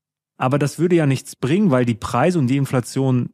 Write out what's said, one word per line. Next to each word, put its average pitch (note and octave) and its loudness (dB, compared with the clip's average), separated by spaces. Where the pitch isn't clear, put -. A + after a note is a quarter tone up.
aber C3 0
das C#3+ -2
würde F3 2
ja D#3 2
nichts - -2
bringen, E3+ 0
weil B2 2
die A#2 0
Preise D#3+ 0
und B2+ 2
die C3+ 0
Inflation C3 -2